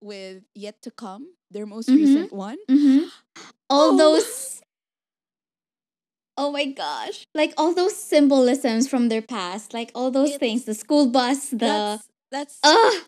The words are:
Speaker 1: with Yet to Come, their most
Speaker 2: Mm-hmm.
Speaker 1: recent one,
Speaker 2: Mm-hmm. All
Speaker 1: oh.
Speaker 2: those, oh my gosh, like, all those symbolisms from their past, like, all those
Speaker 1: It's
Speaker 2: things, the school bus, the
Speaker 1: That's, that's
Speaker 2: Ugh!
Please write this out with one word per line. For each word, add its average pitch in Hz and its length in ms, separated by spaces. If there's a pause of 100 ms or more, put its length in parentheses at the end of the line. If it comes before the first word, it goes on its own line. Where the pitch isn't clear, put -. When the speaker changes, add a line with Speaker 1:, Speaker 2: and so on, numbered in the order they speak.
Speaker 1:
with 190 560
Yet 202 240
to 247 80
Come, 233 480 (160)
their 208 160
most 226 200
Speaker 2:
Mm-hmm. 285 120
Speaker 1:
recent 302 320
one, 208 320
Speaker 2:
Mm-hmm. 285 400 (640)
All 294 240
Speaker 1:
oh. 277 80
Speaker 2:
those, - 640 (1700)
oh 285 140
my 285 140
gosh, 277 600 (100)
like, - 220
all 320 160
those 359 220
symbolisms 269 920
from 240 200
their 220 120
past, 202 560
like, 233 160
all 254 160
those 269 220
Speaker 1:
It's 285 100
Speaker 2:
things, 240 240
the 214 80
school 294 320
bus, 254 440
the 208 520
Speaker 1:
That's, - 60 (240)
that's 285 320
Speaker 2:
Ugh! 349 440